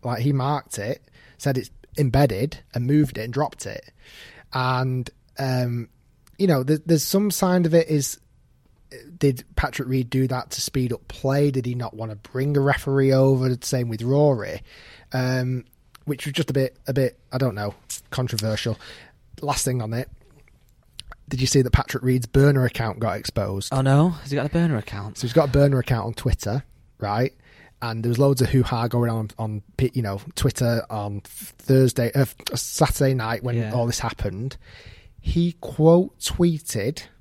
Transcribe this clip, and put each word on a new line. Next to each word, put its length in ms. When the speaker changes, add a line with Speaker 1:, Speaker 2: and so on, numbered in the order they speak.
Speaker 1:
Like, 160
he 120
marked 480
it, 240
said 200
it's 120
embedded, 600
and 140
moved 300
it 60
and 100
dropped 320
it. 260
And, 560
um, 520
you 100
know, 160
th-, 220
there's 180
some 280
sign 340
of 80
it 160
is, 300
did 260
Patrick 340
Reed 200
do 180
that 240
to 100
speed 320
up 140
play? 440
Did 140
he 100
not 180
wanna 220
bring 420
a 40
referee 500
over? 500
Same 280
with 120
Rory, 600
um, 540
which 200
was 80
just 160
a 40
bit, 240
a 60
bit, 260
I 60
don't 180
know, 200
controversial. 680
Last 240
thing 160
on 120
it, 160
did 140
you 60
see 140
that 100
Patrick 320
Reed's 220
burner 400
account 340
got 180
exposed? 540
Speaker 2:
Oh 100
no, 280
has 220
he 40
got 120
a 20
burner 280
account? 400
Speaker 1:
So 100
he's 60
got 160
a 20
burner 280
account 280
on 60
Twitter, 500
right? 340
And 220
there 60
was 100
loads 220
of 80
hoo-ha 380
going 220
on, 280
on, 240
you 80
know, 180
Twitter 540
on 340
Thursday, 920
uh, 120
Saturday 580
night 300
when 120
Speaker 2:
Yeah. 180
Speaker 1:
all 120
this 140
happened. 580
He 400
quote 580
tweeted 840